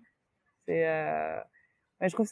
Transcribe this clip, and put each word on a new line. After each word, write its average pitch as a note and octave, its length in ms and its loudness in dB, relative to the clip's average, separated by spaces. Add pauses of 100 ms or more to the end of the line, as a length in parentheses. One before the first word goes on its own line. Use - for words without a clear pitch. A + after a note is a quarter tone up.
(680)
C'est, E3 200 2
euh, D#3 500 -2 (600)
moi, F#3+ 80 0
je F#3 60 0
trouve A3 120 2
que G#3 60 -8